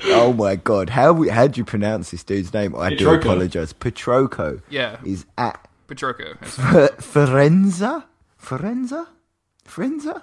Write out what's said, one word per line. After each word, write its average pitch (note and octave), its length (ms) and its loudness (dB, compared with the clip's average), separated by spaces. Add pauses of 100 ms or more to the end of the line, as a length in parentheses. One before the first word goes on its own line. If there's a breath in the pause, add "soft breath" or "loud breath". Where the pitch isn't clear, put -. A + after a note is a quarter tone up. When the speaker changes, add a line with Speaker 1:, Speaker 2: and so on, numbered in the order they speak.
Speaker 1:
oh A#2+ 300 4
my G2+ 220 0
God! F#2+ 340 0
How C3+ 220 4
we, D#3+ 180 2
how A#2+ 180 4
do C3 100 -6
you A#2+ 60 -2
pronounce G#2 460 -4
this F2 120 -12
dude's G2 300 -4
name? G2+ 240 -2
I E2+ 140 -2
do F#2+ 160 0
Speaker 2:
Petrocco. D#3+ 140 6
Speaker 1:
apologize. F2+ 520 -2
Petrocco - 960 -2
Speaker 3:
Yeah. A#2+ 360 -6
Speaker 1:
is F#2+ 200 -8 (140)
at - 280 -6 (220)
Speaker 3:
Petrocco. B2+ 520 -10
That's - 180 -16
Speaker 1:
F-, C#3 460 4
Forenza? F3 1000 2 (360)
Forenza? B3 680 -8 (560)
Forenza? C4 580 -8